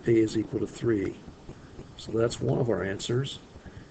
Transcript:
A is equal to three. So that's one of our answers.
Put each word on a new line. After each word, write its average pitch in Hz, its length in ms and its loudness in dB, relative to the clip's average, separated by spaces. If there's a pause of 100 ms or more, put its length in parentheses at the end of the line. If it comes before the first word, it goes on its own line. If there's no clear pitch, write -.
A 117 40 6
is 110 280 6
equal 107 220 0
to 104 60 -2
three. 104 480 0 (840)
So - 140 -12
that's 117 280 2
one 131 180 2
of 123 120 2
our 92 120 0
answers. 120 560 -2 (520)